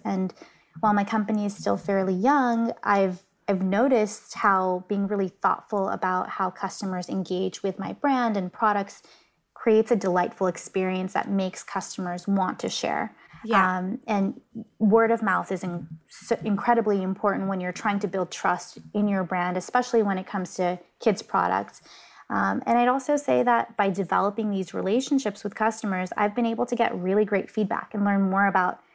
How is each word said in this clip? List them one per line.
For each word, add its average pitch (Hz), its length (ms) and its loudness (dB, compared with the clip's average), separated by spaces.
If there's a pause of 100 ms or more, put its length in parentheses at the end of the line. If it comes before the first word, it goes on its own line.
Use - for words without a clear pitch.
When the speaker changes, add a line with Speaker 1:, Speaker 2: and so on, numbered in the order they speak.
Speaker 1:
And 190 300 -2 (460)
while 214 120 4
my 202 100 2
company 208 420 -2
is 202 100 -4
still 202 220 -2
fairly 190 360 0
young, 233 600 2 (100)
I've, 196 400 2 (240)
I've 190 160 0
noticed 214 720 0
how 185 520 2
being 202 200 0
really 196 220 -2
thoughtful - 600 -2
about 185 400 -2
how 185 220 -2
customers 185 580 -6
engage 190 540 -4
with 196 160 -4
my 190 140 -8
brand 240 440 0
and 180 160 -4
products 202 480 -2 (540)
creates 220 340 4
a 240 60 4
delightful 185 500 0
experience 185 680 -2
that - 160 -2
makes 190 340 -2
customers 180 640 -8
want 190 320 0
to - 100 -4
share. - 460 -4 (300)
Speaker 2:
Yeah. 190 320 2
Speaker 1:
Um, 185 300 -4
and 196 340 0 (380)
word 226 320 6
of 226 100 2
mouth 180 300 0
is 185 120 -4
in-, 175 240 -8 (220)
so - 340 -4
incredibly 208 600 2
important 190 440 0
when 190 140 -2
you're 180 100 -4
trying 202 280 -2
to 202 80 -2
build 180 240 -4
trust - 480 -2 (140)
in 208 140 0
your 196 160 0
brand, 180 320 -2
especially 233 480 0
when 196 140 0
it 185 100 -6
comes 185 280 -6
to 180 240 -2 (200)
kids' - 220 2
products. 185 600 -2 (480)
Um, 196 360 0
and 233 120 2
I'd 240 100 4
also 269 300 2
say 254 260 2
that 233 340 2
by 196 140 2
developing 196 600 0
these 190 220 -4
relationships 208 720 0
with 202 120 -6
customers, 202 600 -2
I've 208 180 2
been 233 120 0
able 226 180 0
to 240 100 -2
get - 240 2
really 190 240 2
great 202 260 0
feedback - 440 -2
and 202 100 -2
learn 196 280 4
more 196 160 4
about 185 340 2 (140)